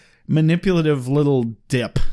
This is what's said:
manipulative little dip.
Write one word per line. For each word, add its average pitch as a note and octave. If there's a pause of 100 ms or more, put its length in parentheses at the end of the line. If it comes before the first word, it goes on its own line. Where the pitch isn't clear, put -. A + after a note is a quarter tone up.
(280)
manipulative D#3
little C3+ (140)
dip. A#2+ (140)